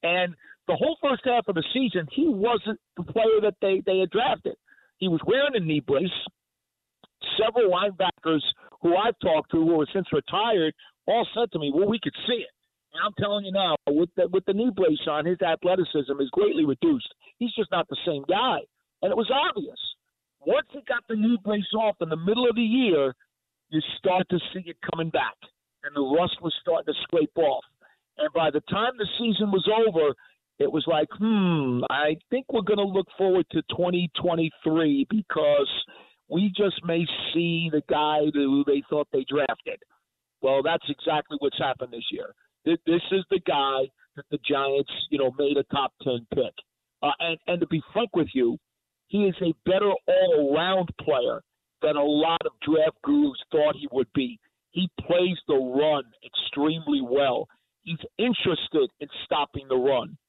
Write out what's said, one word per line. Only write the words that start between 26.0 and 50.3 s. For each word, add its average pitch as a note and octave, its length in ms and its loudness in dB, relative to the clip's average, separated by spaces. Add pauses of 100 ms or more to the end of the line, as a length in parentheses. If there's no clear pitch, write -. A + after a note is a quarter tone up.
rust C#3+ 400 2
was D#3+ 200 -4
starting D#3+ 320 -2
to - 100 -6
scrape D#3+ 340 0
off. C#3 260 2 (540)
And D3+ 160 -2
by D#3+ 180 2
the D3 180 -2
time A3 280 0
the G#3+ 100 -4 (100)
season G#3+ 340 0
was F#3+ 180 0 (180)
over, D#3+ 260 2 (460)
it C#3+ 100 2
was D3+ 160 0
like, D#3 280 2
"Hmm, F3 760 0
I D3+ 280 0 (120)
think C4 220 -2
we're A#3 100 0
gonna G#3 200 0
look F#3+ 260 0 (100)
forward F#3 340 2
to D#3+ 100 -2 (120)
twenty F3+ 360 0 (120)
twenty-three D#3+ 880 0
because D3 600 2 (580)
we F#3 300 0
just G3 260 0
may E3+ 220 0 (280)
see E3+ 380 0
the D3+ 160 0
guy D3+ 460 2
who C#3+ 340 2
they C#3+ 220 2
thought D3 240 -2
they C3+ 160 0
drafted." C#3 500 -4 (640)
Well, C3+ 200 2
that's D#3+ 280 0
exactly D3+ 500 -4
what's C#3 180 -2
happened B2+ 360 -4
this A#2 180 -10
year. - 220 -10 (300)
Th-, E3 220 2
this E3+ 160 2 (100)
is F#3+ 200 0
the G3 160 2
guy C3+ 420 0 (260)
that C#3+ 140 -16
the D3 80 -6 (100)
Giants, C#3 440 0 (180)
you D3 80 -2
know, C3+ 200 2
made C#3+ 200 0
a C3+ 80 0
top C3+ 280 -4 (100)
ten A#2+ 300 -4
pick. B2 200 -2 (480)
Uh, C#3+ 180 0
and, E3 280 -4
and F3 120 -2
to E3 80 0
be D#3+ 140 -2 (100)
frank A3+ 240 -2
with D#3+ 200 2
you, A#2+ 220 2 (500)
he G3+ 180 0
is F#3 160 0
a E3 120 0 (140)
better G3 240 2 (160)
all-around F3 840 2 (120)